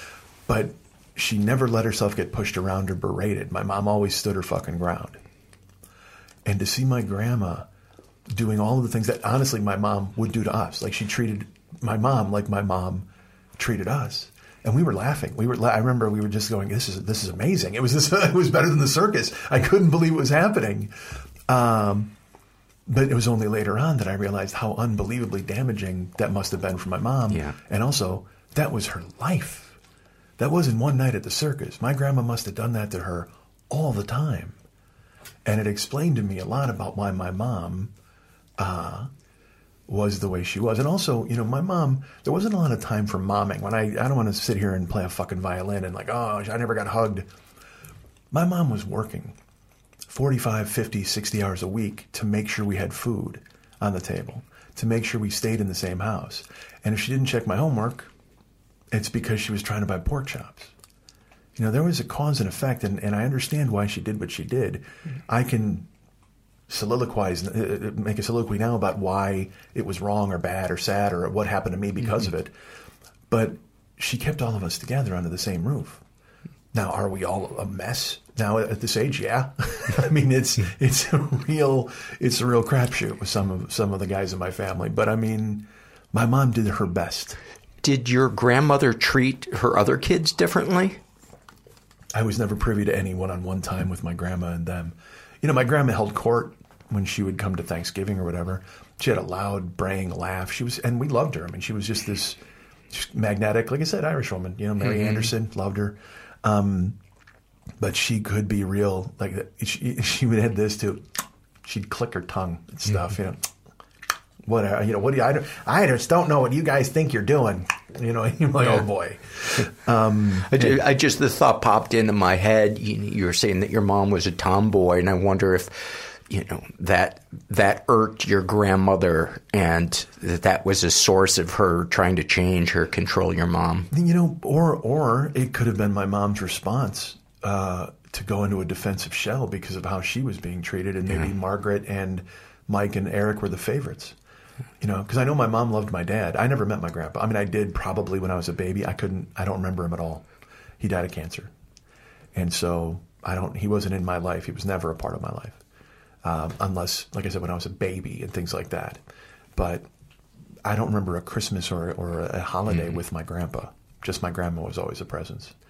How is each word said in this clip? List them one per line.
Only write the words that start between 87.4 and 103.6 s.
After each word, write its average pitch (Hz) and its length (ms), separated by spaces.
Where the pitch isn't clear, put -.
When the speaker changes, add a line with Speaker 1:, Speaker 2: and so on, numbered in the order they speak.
Speaker 2:
Did 131 280
your 127 200
grandmother 131 640
treat 131 520
her 117 240
other 131 180
kids 165 360
differently? 180 640
Speaker 1:
I 110 100
was 110 160
never 104 160
privy 104 300
to 101 100
any 95 180
one-on-one 92 480
time 92 280
with 90 140
my 85 100
grandma 87 380
and 85 140
them. 87 280
You 143 60
know, 156 60
my 131 100
grandma 131 300
held 101 220
court 117 400
when 98 160
she - 160
would 95 160
come 95 200
to 87 60
Thanksgiving 95 540
or 92 60
whatever. 87 400
She - 80
had 101 100
a 95 40
loud, 95 540
braying 95 340
laugh. 92 400
She - 120
was, 120 160
and 120 200
we 135 100
loved 135 260
her. 82 100
I 87 60
mean, 92 100
she 110 120
was 101 120
just 107 220
this, - 280
just - 240
magnetic, 107 580